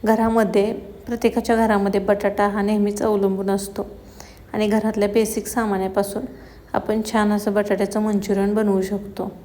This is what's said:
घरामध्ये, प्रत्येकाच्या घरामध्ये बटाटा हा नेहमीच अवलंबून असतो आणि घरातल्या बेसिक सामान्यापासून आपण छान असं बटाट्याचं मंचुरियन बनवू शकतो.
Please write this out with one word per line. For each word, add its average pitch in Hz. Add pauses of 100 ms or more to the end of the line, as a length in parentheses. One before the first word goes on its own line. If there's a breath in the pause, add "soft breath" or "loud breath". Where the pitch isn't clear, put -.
घरामध्ये, 220 (340)
प्रत्येकाच्या 233
घरामध्ये 202
बटाटा 202
हा 202
नेहमीच 208
अवलंबून 196
असतो - (680 loud breath)
आणि 214
घरातल्या 214
बेसिक 214
सामान्यापासून 202 (500 loud breath)
आपण 214 (120)
छान 208
असं 208
बटाट्याचं 202
मंचुरियन 202
बनवू 202
शकतो. 196 (120)